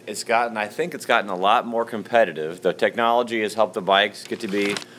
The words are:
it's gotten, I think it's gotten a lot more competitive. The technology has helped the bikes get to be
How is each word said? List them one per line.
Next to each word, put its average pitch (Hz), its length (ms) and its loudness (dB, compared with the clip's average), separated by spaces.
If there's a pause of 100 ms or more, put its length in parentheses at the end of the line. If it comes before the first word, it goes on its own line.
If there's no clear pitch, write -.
it's - 160 -8
gotten, 113 320 0
I 104 100 -2
think 156 280 -6
it's - 120 -12
gotten 104 240 2
a 92 60 -4
lot 101 280 4
more 117 200 -2
competitive. 92 760 0
The 90 120 2
technology 117 720 0
has 101 120 -2
helped 107 200 0
the 110 80 -4
bikes 98 420 2
get - 160 -8
to 110 80 -6
be 101 260 0 (240)